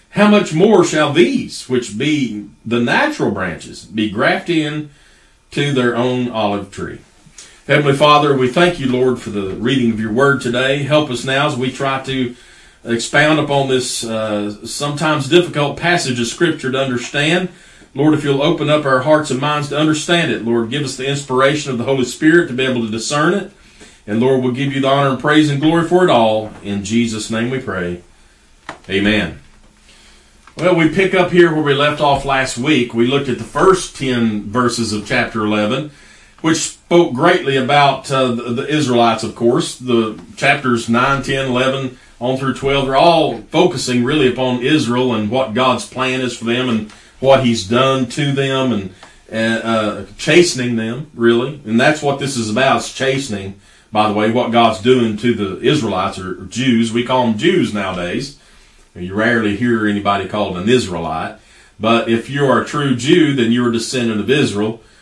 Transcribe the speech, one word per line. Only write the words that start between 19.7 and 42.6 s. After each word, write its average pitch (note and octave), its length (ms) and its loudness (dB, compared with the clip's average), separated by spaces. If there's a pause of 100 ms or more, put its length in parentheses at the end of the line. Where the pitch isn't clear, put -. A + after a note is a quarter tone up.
understand D#3 540 0
it, G#2 120 -4
Lord, A#2 280 0
give C#3+ 120 -4
us - 140 -6
the C3 100 -6
inspiration C#3 640 0
of A#2+ 60 -4
the A#2 60 -4
Holy C3 220 0
Spirit E3 420 2
to B2 60 -8
be C3 120 -2
able A#2+ 160 -2
to A2 100 -4
discern D3 440 0
it. F#3 160 -6 (560)
And G#2+ 120 -2
Lord, C3 240 2
we'll B2+ 80 0
give C#3 220 -4
you C3+ 80 -2
the C3+ 60 0
honor C#3 240 2
and B2 80 -4
praise D3+ 320 4
and C#3 100 0
glory E3 260 2
for F3+ 160 4
it F3+ 60 4
all. A2 420 2 (120)
In G2+ 200 -4
Jesus' A2 460 -2
name A2+ 220 -2
we C3 80 -4
pray. F2+ 420 -6 (880)
Amen. G2 500 0 (1200)
Well, F3 180 2
we D#3+ 140 4
pick F#3+ 240 0
up F3+ 180 2
here E3+ 220 6
where D3+ 100 0
we C#3 120 2
left D3 260 0
off C#3+ 240 2
last C3+ 320 0
week. A#2+ 380 0
We A#2 100 4
looked C3+ 240 0
at A#2 80 -2
the A2 60 -10
first F3+ 520 2
ten A2+ 540 -2
verses A#2 420 -2
of G#2+ 140 -6
chapter A#2 400 -2
eleven, G#2+ 460 -2 (500)
which D#3+ 160 2
spoke - 560 2
greatly C#3 440 2
about, C#3 540 2
uh, C3 180 2
the, A#2 240 -4
the C#3 140 -4
Israelites, A#2+ 560 2
of A2+ 120 -8
course. - 420 0
The A#2 420 -2 (160)
chapters B2+ 540 0
nine, C3 320 2
ten, C3+ 240 -4
eleven, C3 540 -2 (200)
on C3 180 -2
through C3+ 180 -4
twelve C#3 340 -2